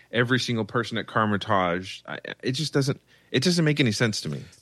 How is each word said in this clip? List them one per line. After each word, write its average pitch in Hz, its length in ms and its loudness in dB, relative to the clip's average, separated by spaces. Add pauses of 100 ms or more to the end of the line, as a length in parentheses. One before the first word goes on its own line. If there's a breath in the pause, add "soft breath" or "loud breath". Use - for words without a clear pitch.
(100)
every 123 300 2
single 113 240 -2
person 117 340 -4
at - 80 -6
Kamar-Taj. 98 1040 0
I, - 100 -10 (240)
it 131 100 -2
just 143 200 -4
doesn't, 139 280 0 (320 soft breath)
it 127 100 2
doesn't 175 220 4
make 151 160 2
any 117 120 4
sense 110 300 0
to 78 80 -6
me. 71 120 -8 (180)